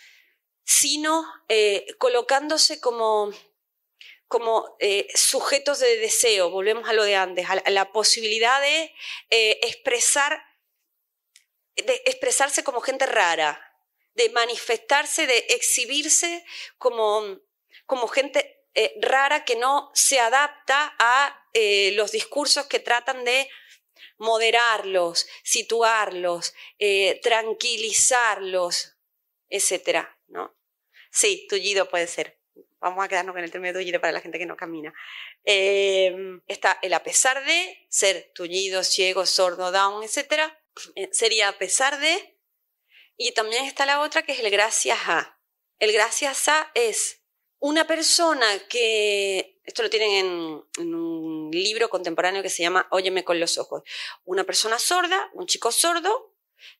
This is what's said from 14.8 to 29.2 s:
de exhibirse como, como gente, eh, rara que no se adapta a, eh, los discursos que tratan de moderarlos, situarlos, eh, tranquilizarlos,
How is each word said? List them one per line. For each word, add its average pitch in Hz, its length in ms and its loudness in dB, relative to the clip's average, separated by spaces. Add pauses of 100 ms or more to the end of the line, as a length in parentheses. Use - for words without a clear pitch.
de 247 120 4 (120)
exhibirse 294 960 0 (340)
como, 214 600 0 (460)
como 247 220 -2
gente, 277 560 -2 (100)
eh, - 260 0
rara 277 440 2
que 233 120 -2
no 277 380 0
se - 260 4
adapta 277 760 0
a, 262 540 2
eh, 202 420 4
los 208 180 0
discursos 277 540 -2
que - 120 -2
tratan 247 460 -2
de 262 240 0 (720)
moderarlos, 220 1080 2 (160)
situarlos, 208 1120 0 (240)
eh, 196 440 2
tranquilizarlos, 220 1700 0 (520)